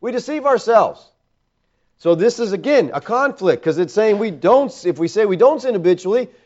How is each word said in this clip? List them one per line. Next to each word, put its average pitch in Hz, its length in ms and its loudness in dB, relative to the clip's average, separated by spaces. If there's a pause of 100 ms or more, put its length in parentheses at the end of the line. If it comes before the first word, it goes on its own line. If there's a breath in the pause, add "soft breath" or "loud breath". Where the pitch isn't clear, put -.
we 233 100 -6
deceive 262 320 -6
ourselves." 220 680 2 (840)
So 170 180 0
this 226 260 0
is, 208 120 -4
again, 202 400 0
a 143 80 -6
conflict, 226 640 -2
'cause 160 160 -2
it's 175 160 -4
saying 214 240 2
we 220 120 -4
don't, 196 400 2 (140)
if 156 140 -2
we 165 100 -2
say 214 160 0
we 190 120 0
don't 254 260 4
sin 247 120 -2
habitually, 185 540 -2 (180 soft breath)